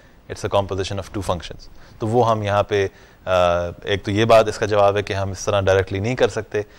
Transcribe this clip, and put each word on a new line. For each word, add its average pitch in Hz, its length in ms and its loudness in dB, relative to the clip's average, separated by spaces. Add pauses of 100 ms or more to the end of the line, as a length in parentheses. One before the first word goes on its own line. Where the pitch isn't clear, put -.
(300)
it's - 160 -10
a 98 80 -8
composition 98 480 -4
of - 100 -20
two 104 100 -6
functions। - 480 -8 (300)
तो 113 60 -4
वो 117 160 2
हम 110 220 0
यहाँ 101 180 0
पे, 98 260 0
uh, 87 1000 -2
एक 101 180 -2
तो 110 60 -4
ये 104 140 2
बात 113 240 6
इसका 107 180 -4
जवाब 101 300 2
है 104 60 0
कि 98 120 -8
हम 98 180 -6
इस - 140 -12
तरह 104 140 0
डायरेक्टली 95 400 2
नहीं 117 140 -2
कर 123 140 2
सकते, 104 360 -6 (140)